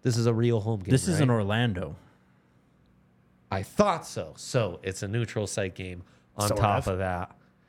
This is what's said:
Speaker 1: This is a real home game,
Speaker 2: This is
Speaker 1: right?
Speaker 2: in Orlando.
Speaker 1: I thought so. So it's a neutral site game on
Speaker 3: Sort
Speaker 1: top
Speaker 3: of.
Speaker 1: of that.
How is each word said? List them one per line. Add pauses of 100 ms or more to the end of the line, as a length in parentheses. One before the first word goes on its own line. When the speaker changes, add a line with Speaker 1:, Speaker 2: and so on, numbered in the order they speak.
Speaker 1:
This
is
a
real
home
game,
Speaker 2:
This
is
Speaker 1:
right?
Speaker 2:
in
Orlando. (1500)
Speaker 1:
I
thought
so.
So
it's
a
neutral
site
game (320)
on
Speaker 3:
Sort
Speaker 1:
top
Speaker 3:
of.
Speaker 1:
of
that. (340)